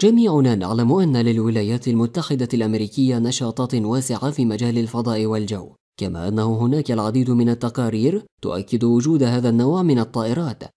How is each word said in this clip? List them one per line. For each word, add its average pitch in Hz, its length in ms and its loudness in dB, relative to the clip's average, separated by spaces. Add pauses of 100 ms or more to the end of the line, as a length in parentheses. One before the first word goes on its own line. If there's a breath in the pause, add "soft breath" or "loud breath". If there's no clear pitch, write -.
جميعنا 190 540 4
نعلم 113 380 0
أن 170 240 2
للولايات 113 720 0
المتحدة 120 680 -2
الأمريكية 113 680 0
نشاطات 123 560 -2
واسعة 123 560 -2
في 135 140 -2
مجال 117 320 0
الفضاء 113 480 -2
والجو، 104 440 -4 (280)
كما 87 300 -6
أنه 110 300 0
هناك 131 340 0
العديد 117 400 0
من 117 180 2
التقارير 120 760 -2 (160)
تؤكد 98 420 -4
وجود 120 400 2
هذا 123 260 0
النوع 131 340 2
من 147 160 2
الطائرات، 117 640 -4 (140)